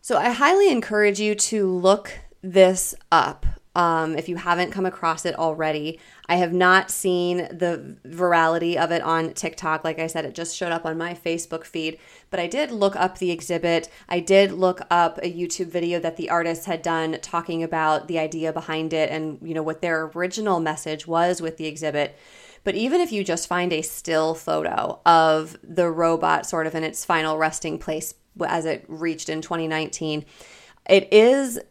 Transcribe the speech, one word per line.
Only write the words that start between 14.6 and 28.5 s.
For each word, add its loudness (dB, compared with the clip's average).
up 2
a -6
YouTube -6
video -2
that -6
the -8
artists -2
had -4
done -2
talking -4
about 0
the -2
idea -4
behind -4
it 0
and, -6
you -8
know, -2
what -6
their -2
original -2
message -4
was 0
with -8
the -8
exhibit. -4
But 0
even 0
if 0
you -2
just -4
find 0
a -2
still -2
photo -4
of 6
the 0
robot 2
sort -2
of -6
in -4
its -6
final 0
resting -2
place -8
as -2